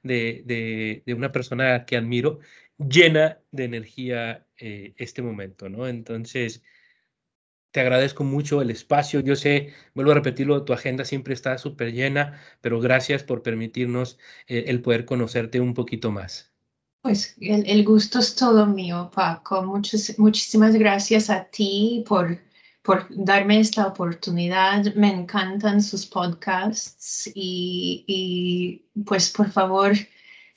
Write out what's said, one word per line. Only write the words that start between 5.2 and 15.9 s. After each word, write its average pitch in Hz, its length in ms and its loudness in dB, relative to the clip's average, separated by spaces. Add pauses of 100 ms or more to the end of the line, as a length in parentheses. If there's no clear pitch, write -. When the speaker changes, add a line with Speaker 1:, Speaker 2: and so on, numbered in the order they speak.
Speaker 1:
momento, 101 460 -10
¿no? 113 200 -8
Entonces, 117 760 -8 (1080)
te 139 80 -2
agradezco 131 420 0
mucho 143 380 0
el 123 100 -2
espacio. 143 500 0
Yo 135 140 0
sé, 143 380 0 (220)
vuelvo 139 180 4
a - 40 8
repetirlo, 139 480 0
tu 143 100 -4
agenda 127 320 -6
siempre 135 260 -6
está 131 240 -4
súper 131 360 -8
llena, 139 460 -2 (220)
pero 117 200 -2
gracias 131 440 2
por 117 180 -4
permitirnos, 120 760 -4 (280)
eh, 117 220 -4
el 123 140 -2
poder 120 240 0
conocerte 120 540 -2
un 123 140 0
poquito 120 360 -4